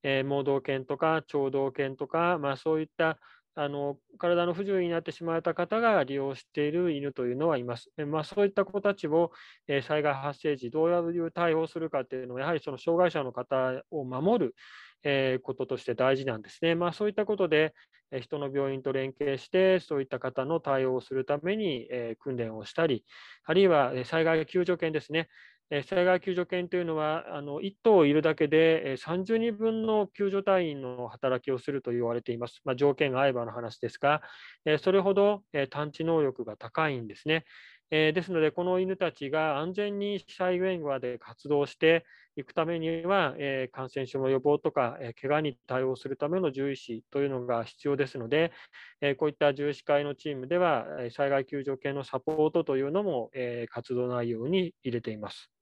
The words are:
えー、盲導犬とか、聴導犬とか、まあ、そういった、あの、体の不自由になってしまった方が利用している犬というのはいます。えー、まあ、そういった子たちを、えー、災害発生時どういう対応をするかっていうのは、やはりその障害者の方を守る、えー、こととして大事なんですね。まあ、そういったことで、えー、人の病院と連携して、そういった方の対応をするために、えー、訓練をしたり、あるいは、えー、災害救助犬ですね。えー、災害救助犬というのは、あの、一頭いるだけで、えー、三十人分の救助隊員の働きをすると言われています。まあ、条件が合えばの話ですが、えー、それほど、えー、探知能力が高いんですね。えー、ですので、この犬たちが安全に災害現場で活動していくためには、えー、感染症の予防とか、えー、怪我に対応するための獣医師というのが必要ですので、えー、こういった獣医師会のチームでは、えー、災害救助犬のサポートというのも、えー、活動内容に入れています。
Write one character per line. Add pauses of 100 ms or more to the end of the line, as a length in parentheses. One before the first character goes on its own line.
え
ー、
盲
導
犬
と
か、
聴
導
犬
と
か、
ま
あ、
そ
う
い
っ (100)
た、 (380)
あ
の、 (200)
体
の
不
自
由
に
な
っ
て
し
ま
っ
た
方
が
利
用
し
て
い
る
犬
と
い
う
の
は
い
ま
す。
え
ー、
ま
あ、
そ
う
い
っ
た
子
た
ち
を、 (340)
え
ー、
災
害
発
生
時
ど
う
い
う
対
応
を
す
る
か
っ
て
い
う
の
は、
や
は
り
そ
の
障
害
者
の
方
を
守
る、 (480)
え
ー、
こ
と
と
し
て
大
事
な
ん
で
す
ね。
ま
あ、
そ
う
い
っ
た
こ
と
で、 (380)
え
ー、
人
の
病
院
と
連
携
し
て、
そ
う
い
っ
た
方
の
対
応
を
す
る
た
め
に、
え
ー、
訓
練
を
し
た
り、 (400)
あ
る
い
は、
え
ー、
災
害
救
助
犬
で
す
ね。 (440)
え
ー、
災
害
救
助
犬
と
い
う
の
は、
あ
の、
一
頭
い
る
だ
け
で、
え
ー、
三
十
人
分
の
救
助
隊
員
の
働
き
を
す
る
と
言
わ
れ
て
い
ま
す。
ま
あ、
条
件
が
合
え
ば
の
話
で
す
が、 (440)
え
ー、
そ
れ
ほ
ど、
え
ー、
探
知
能
力
が
高
い
ん
で
す
ね。 (480)
え
ー、
で
す
の
で、
こ
の
犬
た
ち
が
安
全
に
災
害
現
場
で
活
動
し
て (320)
い
く
た
め
に
は、
え
ー、
感
染
症
の
予
防
と
か、
え
ー、
怪
我
に (100)
対
応
す
る
た
め
の
獣
医
師
と
い
う
の
が
必
要
で
す
の
で、 (480)
え
ー、
こ
う
い
っ
た
獣
医
師
会
の
チ
ー
ム
で
は、 (140)
え
ー、
災
害
救
助
犬
の
サ
ポ
ー
ト
と
い
う
の
も、
え
ー、
活
動
内
容
に (100)
入
れ
て
い
ま
す。 (120)